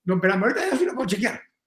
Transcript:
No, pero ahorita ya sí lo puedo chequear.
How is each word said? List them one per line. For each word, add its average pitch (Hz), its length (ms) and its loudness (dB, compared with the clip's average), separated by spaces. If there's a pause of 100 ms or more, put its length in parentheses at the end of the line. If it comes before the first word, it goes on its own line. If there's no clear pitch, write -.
No, 180 140 2
pero 190 140 4
ahorita 247 360 0
ya 269 60 0
sí 349 80 2
lo - 100 -4
puedo 247 140 -4
chequear. 202 320 -2 (260)